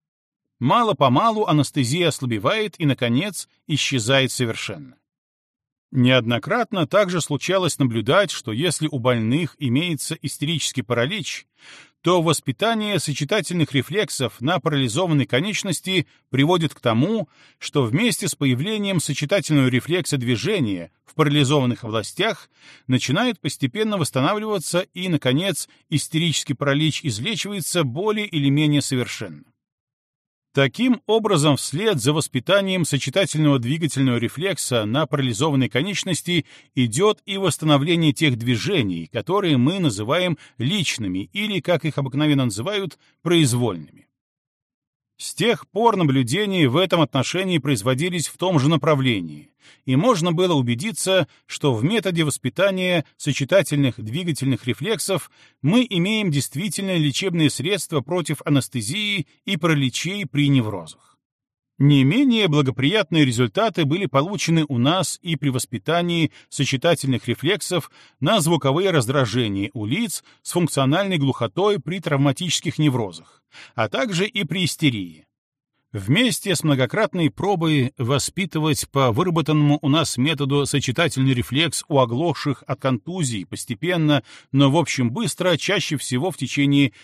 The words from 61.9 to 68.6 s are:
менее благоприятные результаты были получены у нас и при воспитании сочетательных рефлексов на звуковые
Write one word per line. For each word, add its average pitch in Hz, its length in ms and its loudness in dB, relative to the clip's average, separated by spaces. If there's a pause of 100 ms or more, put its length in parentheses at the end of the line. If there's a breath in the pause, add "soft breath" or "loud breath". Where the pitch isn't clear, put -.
менее 226 420 4
благоприятные 151 800 2
результаты 131 580 0
были 170 220 0
получены 160 600 0
у 127 100 -2
нас 151 440 0
и 165 140 -2
при 143 140 -2
воспитании 165 800 -2 (180 loud breath)
сочетательных 139 800 0
рефлексов - 640 -2 (300 soft breath)
на 156 180 2
звуковые 165 520 2